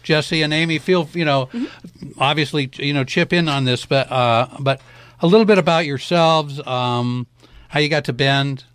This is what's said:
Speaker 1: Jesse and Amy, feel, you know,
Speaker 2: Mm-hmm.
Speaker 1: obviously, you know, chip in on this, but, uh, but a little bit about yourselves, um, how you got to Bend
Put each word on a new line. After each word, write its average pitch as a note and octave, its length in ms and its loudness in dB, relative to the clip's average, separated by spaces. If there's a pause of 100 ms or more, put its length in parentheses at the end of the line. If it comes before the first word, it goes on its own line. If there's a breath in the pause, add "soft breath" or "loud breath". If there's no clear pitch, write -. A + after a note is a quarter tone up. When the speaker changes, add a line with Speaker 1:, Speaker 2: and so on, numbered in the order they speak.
Speaker 1:
Jesse D#3 400 0
and D3+ 100 -2
Amy, D#3+ 260 0
feel, F3 340 0
you E3+ 120 -2
know, C#3 220 0
Speaker 2:
Mm-hmm. - 680 -12
Speaker 1:
obviously, D3 580 -2
you C#3+ 180 -4
know, C#3 100 0
chip E3 300 -2
in F3 160 0
on C#3 160 0
this, B2 200 0
but, C3+ 240 0
uh, B2 380 2 (120)
but C3+ 200 -2 (400 loud breath)
a E3+ 80 2
little G#3+ 180 6
bit G3+ 120 6
about E3+ 280 2
yourselves, D3+ 800 0
um, B2 600 -2 (400 soft breath)
how - 120 -4
you D3 100 0
got D3+ 160 0
to C#3 80 -4
Bend C#3 500 0 (120)